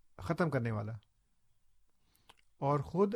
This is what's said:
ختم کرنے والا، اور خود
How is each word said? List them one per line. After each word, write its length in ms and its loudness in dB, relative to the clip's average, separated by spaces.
ختم 320 0
کرنے 220 0
والا، 220 -4
اور 220 0
خود 360 2